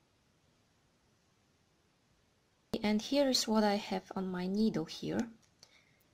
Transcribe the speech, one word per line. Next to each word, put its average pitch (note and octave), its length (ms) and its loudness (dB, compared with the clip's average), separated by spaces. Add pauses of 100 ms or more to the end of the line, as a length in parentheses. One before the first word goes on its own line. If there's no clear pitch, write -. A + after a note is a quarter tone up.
(2750)
And G#3+ 200 2
here C#4 260 2
is B3 180 2
what A3 160 2
I G3+ 120 4
have G3 420 -4
on F#3+ 140 -4
my F3+ 160 -4
needle F#3+ 400 0
here. F#3+ 420 -4 (840)